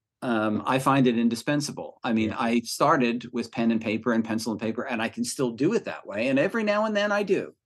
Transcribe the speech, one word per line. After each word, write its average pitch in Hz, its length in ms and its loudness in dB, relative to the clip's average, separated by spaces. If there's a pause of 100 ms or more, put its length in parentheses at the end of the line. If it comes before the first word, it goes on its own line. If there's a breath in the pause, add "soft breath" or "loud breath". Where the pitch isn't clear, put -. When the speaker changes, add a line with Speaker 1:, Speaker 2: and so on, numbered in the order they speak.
(220)
Speaker 1:
um, 110 440 0
I 135 140 2
find 139 260 4
it 120 120 4
indispensable. 117 840 -2
I 120 100 0
mean, 110 160 2
Speaker 2:
Yeah. - 100 -6
Speaker 1:
I 120 220 2
started 120 680 2
with 117 200 -6
pen 113 200 0
and 110 100 0
paper 110 320 -2
and 110 120 0
pencil 110 260 -4
and 101 80 -4
paper, 110 240 -4
and 117 180 -6
I 113 80 -2
can 113 140 -6
still 123 280 -2
do 139 220 0
it 220 120 -2
that 80 220 -10
way. 107 200 -2
And 135 120 2
every 202 240 0
now 208 220 0
and 214 100 -2
then 208 160 0
I 208 120 0
do. 180 300 -2 (120)